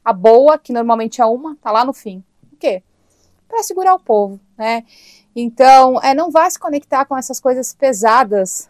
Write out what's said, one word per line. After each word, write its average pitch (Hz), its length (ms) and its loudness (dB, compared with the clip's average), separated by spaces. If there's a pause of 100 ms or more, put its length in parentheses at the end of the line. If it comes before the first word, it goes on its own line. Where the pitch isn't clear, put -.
a 226 80 -2
boa, 233 460 4
que - 160 -10
normalmente 233 480 -2
é 226 40 2
uma, 277 360 -4
tá 226 100 -8
lá 226 140 0
no 262 80 -8
fim. 190 300 -16 (260)
Por 294 80 -20
quê? 208 240 -6 (680)
Pra 453 140 -6
segurar 370 320 -2
o 359 60 -2
povo, 202 400 -2 (180)
né? 226 260 -6 (520)
Então, 254 680 4
é, 269 140 0
não 320 160 -4
vá 320 180 2
se - 80 -12
conectar 294 480 -6
com 269 100 -8
essas 262 240 -10
coisas 262 360 -4
pesadas, 220 960 0